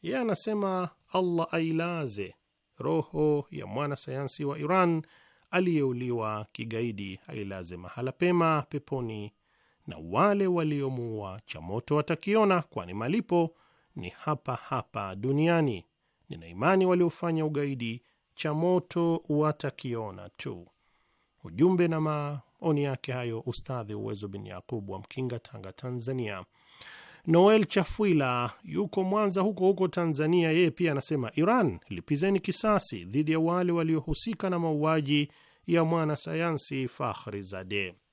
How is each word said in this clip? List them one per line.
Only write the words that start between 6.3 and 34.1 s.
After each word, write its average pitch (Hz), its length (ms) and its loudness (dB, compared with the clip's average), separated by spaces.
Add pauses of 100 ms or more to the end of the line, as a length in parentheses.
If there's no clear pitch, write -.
kigaidi, 113 760 -6
ailaze 95 500 -8
mahala 120 360 -8
pema 170 560 2
peponi, 113 640 -6 (540)
na - 120 -12
wale 175 480 2
waliomuua 131 1000 -2
cha - 140 -12
moto 104 360 -2
watakiona, 185 680 2
kwani 90 320 -10
malipo 165 600 0 (420)
ni 90 120 -8
hapa - 460 -6
hapa 107 640 -8
duniani. 139 680 2 (440)
Nina 82 200 -12
imani 165 380 2
waliofanya 170 600 2
ugaidi 139 560 -4 (320)
cha 156 200 -4
moto 170 760 2
watakiona 120 1000 -2
tu." 90 380 -12 (800)
Ujumbe 170 440 4
na 160 120 0
maoni 147 840 -2
yake 135 280 -4
hayo 120 340 -4
Ustadhi 117 480 -6
Uwezo 104 340 -6
bin 101 180 -10
Yaqub 98 440 -10
wa 98 80 -8
Mkinga, 123 400 -6
Tanga, 95 340 -14
Tanzania. 120 720 -6 (800)
Noel 190 400 8
Chafwila 143 840 2 (140)
yuko 196 380 -2
Mwanza 196 380 2
huko 185 260 2
huko 185 220 4
Tanzania, 165 640 2
yeye 170 180 6
pia 170 220 0
anasema, 135 420 -2
"Iran, 170 440 4 (100)
lipizeni 151 520 0
kisasi 185 640 0
dhidi 147 280 0
ya 160 80 2
wale 175 320 2
waliohusika 165 800 0